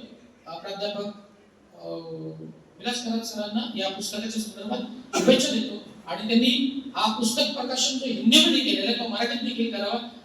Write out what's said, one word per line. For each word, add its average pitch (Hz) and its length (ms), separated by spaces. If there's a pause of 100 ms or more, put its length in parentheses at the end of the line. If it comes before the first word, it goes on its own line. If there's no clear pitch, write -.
(460)
अ, 160 40
प्राध्यापक, 202 540 (800)
अ, 170 60 (920)
विलास 240 260
खरात 226 220
सरांना 208 520
या 190 100
पुस्तकाच्या 214 540
संदर्भात 220 360 (400)
शुभेच्छा 262 340
देतो. 220 220 (320)
आणि 214 220
त्यांनी 247 520 (160)
हा 220 160
पुस्तक 240 300 (120)
प्रकाशन 254 440
जो 262 80
हिंदीमध्ये 294 540
केलेला 262 300
आहे, 226 80
तो 233 100
मराठीत 233 400
देखील 226 260
करावा 226 340 (160)